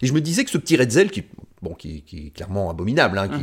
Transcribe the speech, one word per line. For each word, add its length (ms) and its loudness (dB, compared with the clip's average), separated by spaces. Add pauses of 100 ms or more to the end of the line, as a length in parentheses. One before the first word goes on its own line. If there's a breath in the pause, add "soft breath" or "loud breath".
Et 40 0
je 60 0
me 80 4
disais 240 0
que 60 -6
ce 80 0
petit 180 2
Retzel, 360 4
qui, 100 -6 (400)
bon, 120 -8
qui, 280 -12
qui 240 -14
est 40 -14
clairement 400 -4
abominable, 480 0
hein, 100 0
qui, 140 -6